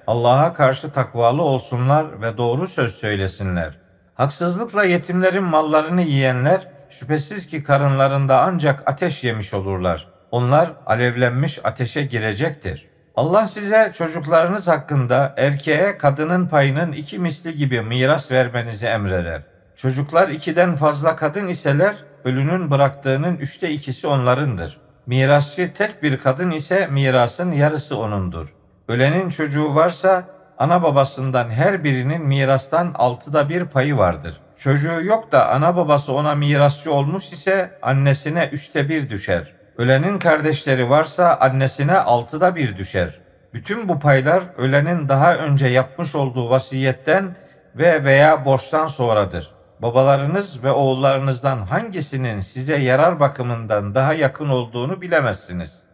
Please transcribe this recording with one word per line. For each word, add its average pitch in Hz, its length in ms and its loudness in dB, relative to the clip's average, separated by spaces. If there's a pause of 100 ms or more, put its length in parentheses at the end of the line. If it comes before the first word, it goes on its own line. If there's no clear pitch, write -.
Allah'a 123 460 2
karşı 139 380 0
takvalı 120 500 0
olsunlar 131 800 0
ve 110 160 -6
doğru 123 300 -2
söz 127 280 -2
söylesinler. 95 840 -4 (380)
Haksızlıkla 180 680 -2
yetimlerin 180 600 0
mallarını 156 580 2
yiyenler, 139 680 0 (220)
şüphesiz 156 580 -6
ki 147 160 -8
karınlarında 135 800 2
ancak 151 440 0
ateş 143 380 -4
yemiş 110 300 -4
olurlar. 92 540 -4 (240)
Onlar 135 400 2 (140)
alevlenmiş 123 760 0
ateşe 123 400 -4
girecektir. 110 880 -6 (260)
Allah 190 320 2
size 208 460 0
çocuklarınız 170 720 0
hakkında 139 720 0
erkeğe 147 600 0
kadının 156 500 0
payının 147 440 2
iki 147 280 -10
misli 165 360 -6
gibi 127 260 -2
miras 131 500 0
vermenizi 120 560 -2
emreder. 92 540 -2 (340)
Çocuklar 147 540 0
ikiden 165 460 0
fazla 151 400 0
kadın 160 320 -4
iseler, 165 480 0 (280)
ölünün 143 480 -2
bıraktığının 139 680 0
üçte 147 320 -6
ikisi 147 380 -6
onlarındır. 123 680 0 (280)
Mirasçı 143 680 2
tek 214 300 -4
bir 147 140 0
kadın 156 340 0
ise 165 360 -2
mirasın 139 640 0
yarısı 147 460 0
onundur. 92 580 -6 (320)
Ölenin 143 420 0
çocuğu 147 460 -2
varsa, 180 480 2 (340)
ana 170 260 2
babasından 135 640 0
her 165 340 0
birinin 143 420 -2
mirastan 139 720 0
altıda 143 540 0
bir 175 160 -2
payı 139 320 0
vardır. 82 420 -2 (180)
Çocuğu 147 460 0
yok 220 280 0
da 131 180 6
ana 156 260 2
babası 147 380 2
ona 147 220 0
mirasçı 143 580 2
olmuş 151 380 -2
ise 190 500 -2
annesine 139 720 0
üçte 143 380 -4
bir 147 200 -2
düşer. 95 460 -4 (220)
Ölenin 139 420 2
kardeşleri 147 680 0
varsa 160 520 2
annesine 135 560 2
altıda 156 580 0
bir 120 220 -2
düşer. 90 420 -4 (340)
Bütün 208 360 -6
bu 151 100 -2
paylar 147 440 4 (140)
ölenin 143 520 0
daha 147 260 4
önce 143 320 0
yapmış 131 480 0
olduğu 127 340 -2
vasiyetten 135 840 0 (400)
ve 139 280 2
veya 143 420 6
borçtan 151 420 0
sonradır. 107 640 -2 (280)
Babalarınız 139 840 0
ve 135 80 0
oğullarınızdan 135 840 0
hangisinin 135 840 -6
size 127 380 -4
yarar 143 420 2
bakımından 117 760 -2
daha 135 180 2
yakın 151 360 -2
olduğunu 123 520 -4
bilemezsiniz. 101 800 -4 (120)